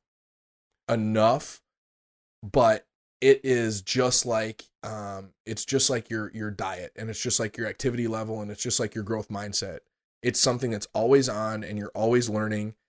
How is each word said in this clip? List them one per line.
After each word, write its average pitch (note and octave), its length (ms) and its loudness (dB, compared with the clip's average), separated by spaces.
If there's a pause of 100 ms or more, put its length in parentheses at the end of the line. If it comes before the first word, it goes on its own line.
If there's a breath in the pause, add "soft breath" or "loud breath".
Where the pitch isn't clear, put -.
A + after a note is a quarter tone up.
(880)
enough, A2 720 2 (800)
but A2 420 4 (360)
it C3+ 220 8
is A#2 380 2
just B2+ 440 2
like, A2 400 -2 (180)
um, G2+ 500 -10 (120)
it's A2 200 -6
just - 240 2
like A#2+ 200 -2
your, A2 240 -6
your G#2+ 180 -6
diet, F#2+ 440 -8
and A2 140 -8
it's G#2+ 120 -8
just - 180 0
like A2 180 -4
your A2 100 -4
activity A#2+ 400 -2
level, A2 340 -4
and G#2 100 -8
it's G2+ 100 -12
just - 180 -2
like A2+ 140 -2
your A2 100 -6
growth G#2+ 260 -6
mindset. G2+ 500 -6 (420)
It's A#2+ 180 0
something B2 300 2
that's G#2 240 -4
always B2 340 6
on, A2 360 -4
and G#2+ 140 -8
you're G2+ 180 -8
always A#2 340 4
learning, G#2+ 460 -4 (140)